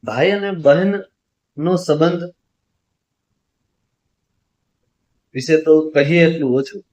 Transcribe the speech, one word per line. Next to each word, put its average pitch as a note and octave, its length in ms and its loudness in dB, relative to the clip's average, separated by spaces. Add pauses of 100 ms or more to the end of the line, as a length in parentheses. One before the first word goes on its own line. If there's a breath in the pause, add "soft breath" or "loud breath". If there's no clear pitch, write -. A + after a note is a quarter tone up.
ભાઈ C3 280 -2
અને G3+ 200 -4
બહેનનો F3+ 1200 -2
સંબંધ E3+ 580 -2 (3000)
વિશે D#3 280 0
તો D#3 280 4
કહીએ D#3+ 360 2
એટલું D#3+ 300 -2
ઓછું C#3 380 -6